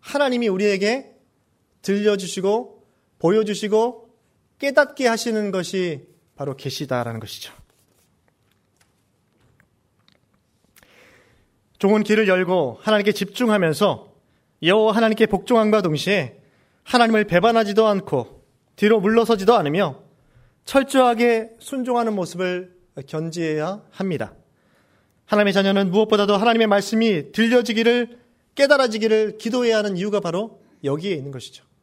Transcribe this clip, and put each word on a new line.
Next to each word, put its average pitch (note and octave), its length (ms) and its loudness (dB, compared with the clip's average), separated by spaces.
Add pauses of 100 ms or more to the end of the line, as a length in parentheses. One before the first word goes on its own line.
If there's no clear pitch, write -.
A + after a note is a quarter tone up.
하나님이 B3+ 460 -2
우리에게 G#3 640 -2 (720)
들려주시고 G3+ 1040 -2 (320)
보여주시고 G#3+ 880 0 (500)
깨닫게 C#4 480 0
하시는 A3 440 -2
것이 F3+ 560 -6 (300)
바로 C#3 200 -8
계시다라는 B2 640 -6
것이죠. - 340 -16 (4000)
종은 G#3 260 2
길을 G#3 240 2
열고 F3+ 540 0
하나님께 G#3 300 0
집중하면서 G3 1000 0 (500)
여호와 G#3+ 300 4
하나님께 A3 340 2
복종함과 G#3+ 560 2
동시에 D#3+ 580 -2 (440)
하나님을 A3+ 400 2
배반하지도 G#3 600 2
않고 F#3 580 -4 (320)
뒤로 G#3+ 240 2
물러서지도 A3 540 2
않으며 D#3+ 480 0 (640)
철저하게 A#3+ 960 2
순종하는 A#3+ 560 -4
모습을 F3+ 640 -6 (300)
견지해야 D#3+ 840 -6
합니다. D3+ 440 -8 (920)
하나님의 G#3 260 0
자녀는 G3 380 2
무엇보다도 G#3 460 2
하나님의 A3+ 300 2
말씀이 G3+ 680 0
들려지기를, A#3 840 0 (360)
깨달아지기를 A3 840 2
기도해야 A3+ 400 0
하는 G#3 180 -2
이유가 G3+ 240 -2
바로 F3+ 420 -8 (200)
여기에 D#3 320 -4
있는 C#3 160 -10
것이죠. - 340 -18 (180)